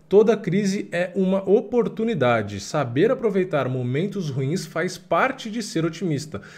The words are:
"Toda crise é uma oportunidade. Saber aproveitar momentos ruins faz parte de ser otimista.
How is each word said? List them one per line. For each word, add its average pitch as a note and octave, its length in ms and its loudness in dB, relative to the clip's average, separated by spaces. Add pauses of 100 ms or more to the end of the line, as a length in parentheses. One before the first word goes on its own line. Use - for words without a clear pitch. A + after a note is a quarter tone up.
"Toda G#3+ 280 6
crise G3+ 560 -2
é F3+ 220 0
uma F#3+ 340 2
oportunidade. F3+ 1120 2
Saber C#3+ 500 0
aproveitar F3+ 580 0
momentos C#3+ 640 -4
ruins C3+ 360 -2
faz F3 320 -4
parte A3 520 0
de A3+ 120 -6
ser D#3+ 220 -2
otimista. D#3+ 560 -4 (160)